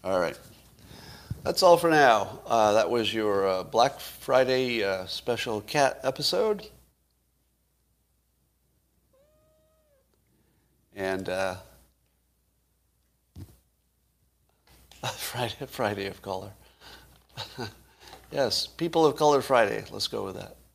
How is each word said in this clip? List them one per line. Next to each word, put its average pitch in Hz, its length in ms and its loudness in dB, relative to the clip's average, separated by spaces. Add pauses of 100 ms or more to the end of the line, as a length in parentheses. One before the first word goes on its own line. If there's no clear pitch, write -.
All 95 140 0
right. 82 180 -4 (1040)
That's 175 220 -2
all 175 120 10
for 170 140 2
now. 123 560 4
Uh, 107 280 4
that 104 140 4
was 110 240 0
your, 101 360 0
uh, 92 160 -2
Black 123 340 2
Friday, 127 840 0
uh, 95 220 -2
special 113 560 -4
cat 139 420 0
episode. 190 640 -2 (4000)
And, 95 340 -4
uh, 92 280 -4 (3500)
<laughs> - 40 -10 (100)
Friday, 123 500 -8
Friday 104 400 -4
of 98 160 -12
Color. 98 300 -10 (1080)
<laughs> 113 100 -8 (640)
Yes, 135 340 -2
People 165 400 0
of 143 100 4
Color 147 240 4
Friday. 110 520 2
Let's 104 160 -6
go 104 160 -6
with 95 100 -10
that. - 220 -14 (180)